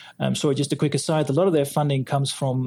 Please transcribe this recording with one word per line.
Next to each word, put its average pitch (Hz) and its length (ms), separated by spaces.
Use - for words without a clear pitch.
um, 131 160
sorry, 139 200
just 139 180
a 147 40
quick 147 180
aside, 156 340
a 139 60
lot 175 120
of 190 60
their 147 140
funding 143 400
comes 139 260
from, 131 340